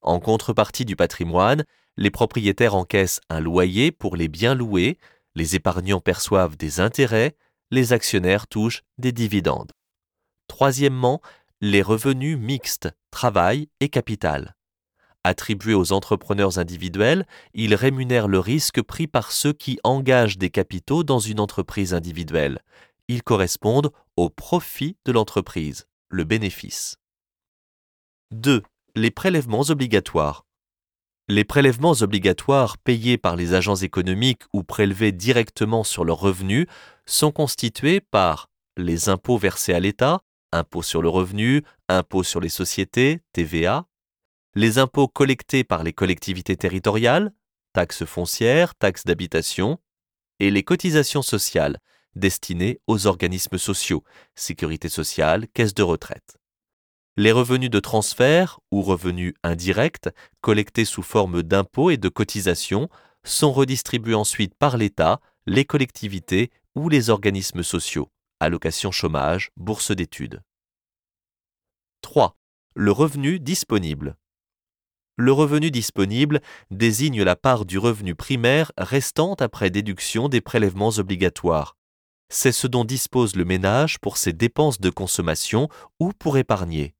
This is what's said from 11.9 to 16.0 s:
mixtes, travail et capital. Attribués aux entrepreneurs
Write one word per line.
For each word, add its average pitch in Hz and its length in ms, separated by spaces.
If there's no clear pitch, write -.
mixtes, 120 520
travail 107 580
et 143 100
capital. 80 680
Attribués 101 520
aux 92 180
entrepreneurs 98 680